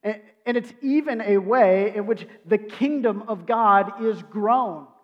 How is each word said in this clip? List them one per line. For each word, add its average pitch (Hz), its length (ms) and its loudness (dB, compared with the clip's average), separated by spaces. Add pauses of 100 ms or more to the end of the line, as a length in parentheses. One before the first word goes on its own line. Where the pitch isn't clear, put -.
And, 208 180 -6 (240)
and 240 120 -2
it's 233 240 -8
even 277 400 -2
a 202 160 2
way 196 580 2
in 208 100 -6
which 220 220 -4 (180)
the 190 120 2
kingdom 220 720 -2
of 185 160 -8
God 214 580 2
is 214 200 -2
grown. 208 640 -2 (160)